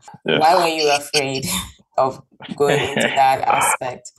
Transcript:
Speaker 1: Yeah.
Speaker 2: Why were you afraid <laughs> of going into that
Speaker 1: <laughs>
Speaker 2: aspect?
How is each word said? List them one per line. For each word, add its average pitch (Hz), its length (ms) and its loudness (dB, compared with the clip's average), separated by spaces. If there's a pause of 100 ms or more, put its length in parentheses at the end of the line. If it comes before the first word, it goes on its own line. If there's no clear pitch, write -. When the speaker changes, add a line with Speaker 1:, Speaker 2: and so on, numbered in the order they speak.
(240)
Speaker 1:
Yeah. - 140 2
Speaker 2:
Why 160 180 4
were 175 120 2
you 160 220 0
afraid 139 560 -2 (260)
<laughs> - 260 -12
of 131 240 -2 (340)
going 147 240 2
into 127 280 0
that 135 320 2
Speaker 1:
<laughs> - 60 -4
Speaker 2:
aspect? - 720 -2